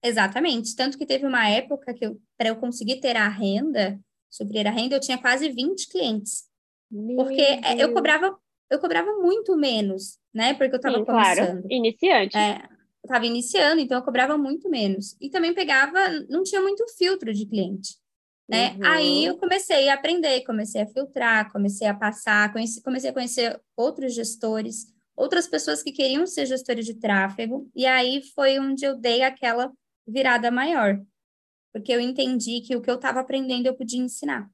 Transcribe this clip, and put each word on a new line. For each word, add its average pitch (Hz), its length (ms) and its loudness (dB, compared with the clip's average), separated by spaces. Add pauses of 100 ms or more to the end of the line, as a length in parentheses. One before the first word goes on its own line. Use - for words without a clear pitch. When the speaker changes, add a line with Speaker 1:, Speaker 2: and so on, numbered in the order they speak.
Speaker 1:
Exatamente. 233 720 0
Tanto 269 220 -2
que 294 80 -6
teve 269 200 0
uma 240 220 2
época 254 460 -2
que - 120 -6
eu, - 140 -8 (160)
pra 233 140 0
eu 226 60 -4
conseguir 240 440 -4
ter 240 160 0
a 214 120 2
renda, 202 720 0 (300)
suprir 208 360 -4
a 208 40 2
renda, 247 260 0
eu 269 40 2
tinha 262 180 -2
quase 262 320 2
vinte 285 380 -4
clientes. 226 560 -2 (460)
Speaker 2:
Meu 220 260 -6
Speaker 1:
Porque, 269 260 2
é, 277 400 2
eu 480 100 4
Speaker 2:
Deus. - 20 -2
Speaker 1:
cobrava, 359 440 2 (320)
eu 277 100 0
cobrava 339 340 0
muito 381 420 2
menos, 214 640 -2 (160)
né? 233 200 2
Porque 262 220 0
eu 247 40 -2
tava 254 200 0
Speaker 2:
Sim, 214 40 0
claro. 208 400 4
Speaker 1:
começando. 185 240 -4
Speaker 2:
Iniciante. 226 680 2
Speaker 1:
É, 208 200 2 (480)
eu - 40 -18
tava 240 180 0
iniciando, 294 540 2
então 247 180 0
eu 254 60 -6
cobrava 269 340 2
muito 294 320 -2
menos. 202 500 -2
E 277 100 -10
também 349 240 0
pegava, 294 440 2 (320)
não 339 140 0
tinha 381 180 0
muito 403 220 0 (140)
filtro 359 360 0
de 202 120 -4
cliente, 196 500 -4 (520)
né? 226 320 0
Speaker 2:
Uhum. - 20 -
Speaker 1:
Aí 294 440 4
eu 349 120 -2
comecei 359 520 2
a 277 40 6
aprender, 294 500 0
comecei 214 380 -4
a 208 60 -2
filtrar, 233 640 0
comecei 202 360 0
a 202 60 0
passar, 208 580 0
conheci, 226 300 -4
comecei 262 280 -4
a - 40 -10
conhecer 240 460 -2 (160)
outros 254 380 -2
gestores, 220 720 -6 (300)
outras 339 320 0
pessoas 302 340 -2
que 277 100 -8
queriam 277 340 0
ser 285 200 -4
gestores 254 400 -4
de 226 80 -10
tráfego, 226 840 -2
e 247 100 0
aí 262 360 2 (120)
foi 269 260 4
onde 269 260 -2
eu 269 100 0
dei 240 260 2
aquela 262 500 0 (340)
virada 240 440 2
maior, 247 500 0 (720)
porque 220 200 -6
eu 240 80 2
entendi 247 600 -2
que 247 140 -4
o 240 60 -4
que 247 80 -2
eu 247 100 -2
tava 262 200 -2
aprendendo 262 460 -2
eu 254 100 0
podia 247 260 -6
ensinar. 208 520 -6